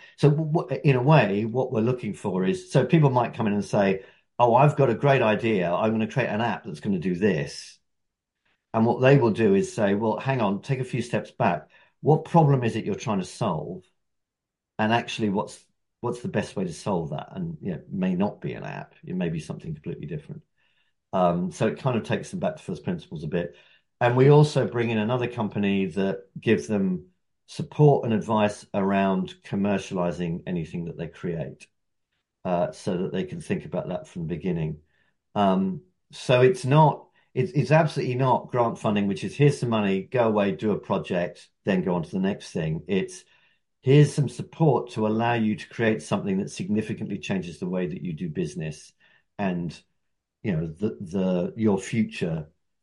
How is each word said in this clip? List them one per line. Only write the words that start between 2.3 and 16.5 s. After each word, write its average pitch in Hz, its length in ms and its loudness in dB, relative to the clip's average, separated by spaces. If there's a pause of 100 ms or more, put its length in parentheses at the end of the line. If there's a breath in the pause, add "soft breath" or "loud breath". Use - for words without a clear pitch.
is, - 260 -2
so 123 160 4
people 151 240 6
might 120 240 0
come 117 120 -2
in 101 60 0
and 104 120 0
say, 95 400 0 (340 loud breath)
"Oh, 120 160 4
I've 143 220 6
got 135 140 4
a 110 40 2
great 135 280 4
idea. 104 500 2
I'm 107 200 0
gonna 110 140 0
create 117 220 -2
an 107 120 -2
app 110 240 -4
that's 80 160 -10
gonna 98 180 -2
do 90 160 -2
this." 87 640 -2 (960)
And 113 120 2
what 117 140 0
they 135 180 8
will 117 140 4
do 101 220 4
is 95 180 2
say, 101 220 2
"Well, 107 240 -2
hang 131 220 -2
on, 98 220 0
take 135 180 -2
a 127 40 -4
few 123 180 -4
steps - 280 -6
back. 90 380 -2 (320 soft breath)
What 151 240 2
problem 139 400 4
is 110 120 -2
it 101 80 -4
you're 98 100 -4
trying 101 260 -4
to 92 40 -4
solve? 92 600 -6 (960)
And 107 140 0
actually, 117 380 -2
what's, - 340 -4 (360)
what's 120 220 -6
the 101 60 -6
best - 280 -4